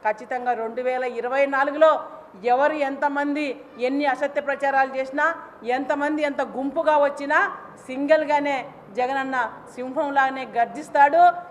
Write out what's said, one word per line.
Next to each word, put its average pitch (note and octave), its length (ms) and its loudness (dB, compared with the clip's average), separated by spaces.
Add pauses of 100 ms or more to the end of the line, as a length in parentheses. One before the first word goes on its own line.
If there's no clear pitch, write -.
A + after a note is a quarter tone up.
ఖచ్చితంగా B3 460 -4 (100)
రెండు A3+ 260 -6
వేల B3+ 160 -2 (160)
ఇరవై B3 240 0 (120)
నాలుగులో C#4+ 340 4 (640)
ఎవరు D4 220 2 (140)
ఎంతమంది C#4+ 560 -2 (420)
ఎన్ని C#4+ 260 -2
అసత్య C#4+ 360 -4
ప్రచారాలు C4+ 480 0
చేసినా, C4+ 280 -2 (520)
ఎంతమంది D4 520 -2
ఎంత C#4+ 120 -6 (160)
గుంపుగా C#4+ 380 2 (100)
వచ్చినా, C#4+ 340 0 (480)
సింగిల్గానే C#4+ 720 2 (400)
జగనన్న C4 400 -2 (360)
సింహంలానే C4+ 680 -2 (140)
గర్జిస్తాడు. D4 680 4 (280)